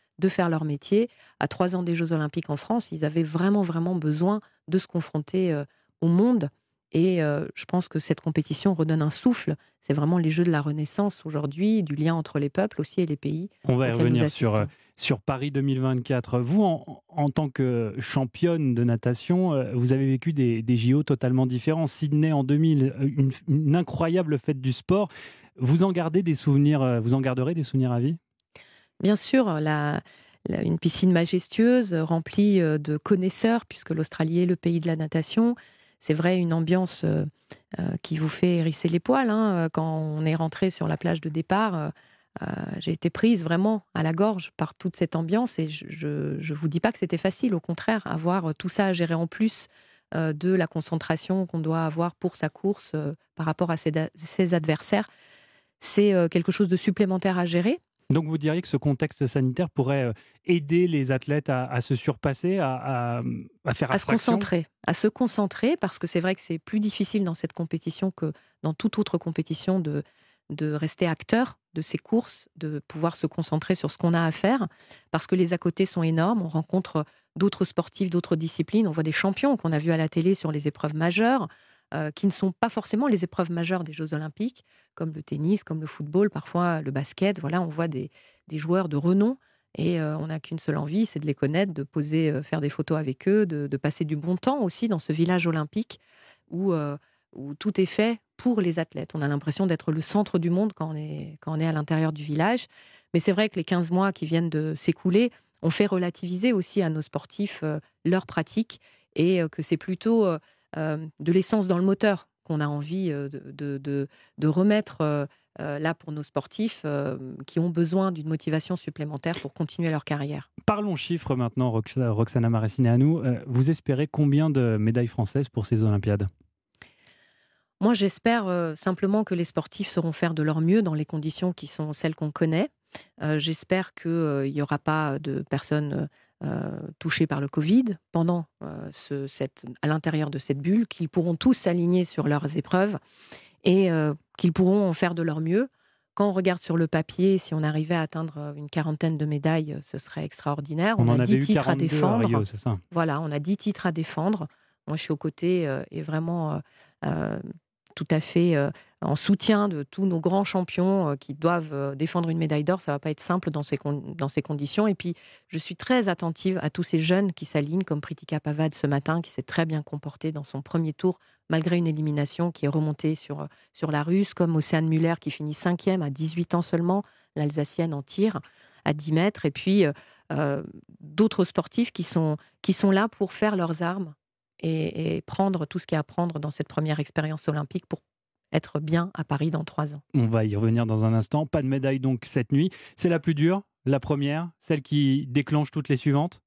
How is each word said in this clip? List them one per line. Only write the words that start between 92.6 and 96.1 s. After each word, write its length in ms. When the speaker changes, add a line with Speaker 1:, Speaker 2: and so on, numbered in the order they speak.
Speaker 1:
des 100
photos 280
avec 300
eux, 180
de, 220
de 80
passer 280
du 120
bon 200
temps 260
aussi 260
dans 100
ce 140
village 340
olympique 540